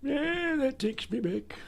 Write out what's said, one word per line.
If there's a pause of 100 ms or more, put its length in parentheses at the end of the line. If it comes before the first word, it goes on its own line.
Yeah,
that
takes
me
back. (100)